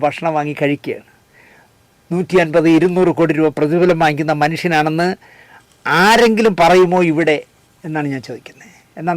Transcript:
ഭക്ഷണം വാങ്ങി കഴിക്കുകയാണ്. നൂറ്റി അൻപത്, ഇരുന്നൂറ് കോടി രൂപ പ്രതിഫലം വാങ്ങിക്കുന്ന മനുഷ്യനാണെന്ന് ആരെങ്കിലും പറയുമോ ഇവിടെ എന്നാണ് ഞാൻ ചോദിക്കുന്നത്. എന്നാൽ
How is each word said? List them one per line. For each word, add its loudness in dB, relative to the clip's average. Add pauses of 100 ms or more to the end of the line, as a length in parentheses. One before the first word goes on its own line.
ഭക്ഷണം -4
വാങ്ങി -6
കഴിക്കുകയാണ്. -6 (1040)
നൂറ്റി -2
അൻപത്, 0
ഇരുന്നൂറ് 2
കോടി 2
രൂപ 2 (100)
പ്രതിഫലം 0
വാങ്ങിക്കുന്ന 0 (100)
മനുഷ്യനാണെന്ന് -2 (920)
ആരെങ്കിലും 4
പറയുമോ 4 (100)
ഇവിടെ 0 (500)
എന്നാണ് -4
ഞാൻ -8
ചോദിക്കുന്നത്. -18 (280)
എന്നാൽ -4